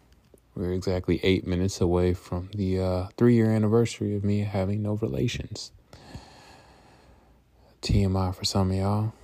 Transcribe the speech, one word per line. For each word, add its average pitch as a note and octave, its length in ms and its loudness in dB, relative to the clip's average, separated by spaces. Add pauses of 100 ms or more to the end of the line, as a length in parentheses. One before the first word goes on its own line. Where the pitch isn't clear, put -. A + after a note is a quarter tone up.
(560)
We're F#2 180 -4
exactly F2+ 500 0
eight F#2+ 220 4
minutes F#2 360 -2
away F2+ 340 2
from F#2 400 -8
the, F#2 240 0
uh, F#2 360 -2
three-year A#2 360 4
anniversary G#2+ 640 0
of G2+ 80 -4
me G2+ 160 2
having G#2 420 -2
no G#2 120 -2
relations. B2 760 -4 (2000)
T G#2 220 2
M F#2+ 140 2
I F#2 140 0
for - 120 -10
some F#2+ 280 0
of F#2+ 60 0
y'all. G#2 360 0 (100)